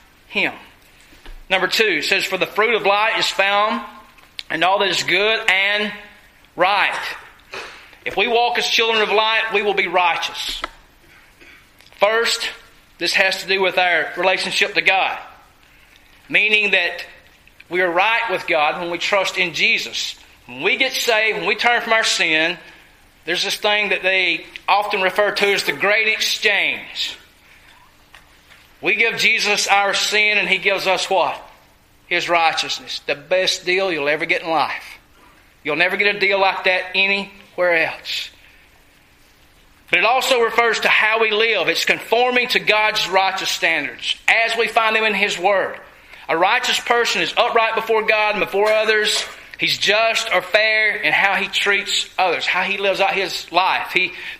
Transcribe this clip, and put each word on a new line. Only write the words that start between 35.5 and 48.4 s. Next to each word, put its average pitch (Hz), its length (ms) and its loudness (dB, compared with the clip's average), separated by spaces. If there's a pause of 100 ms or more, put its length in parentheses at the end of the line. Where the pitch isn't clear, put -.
You'll 147 120 -2
never 185 220 0
get 202 180 2
a - 40 -6
deal 196 200 0
like 190 260 0
that 185 280 -2
anywhere 190 920 -2
else. - 420 -10 (1600)
But 175 80 0
it 180 80 2
also 247 340 2
refers 226 420 2
to 208 60 2
how 214 320 2
we 220 120 2
live. 208 360 2
It's 165 160 0
conforming 240 680 2
to 196 100 2
God's 208 500 0
righteous 185 400 0
standards 147 800 -2
as 226 280 2
we 226 120 0
find 220 280 2
them 220 100 2
in 214 100 0
his 190 240 -2
word. 185 400 0 (500)
A 160 80 0
righteous 208 420 2
person 226 440 0
is 147 120 -4
upright 226 380 2
before 214 320 0
God 214 300 2
and 180 100 -2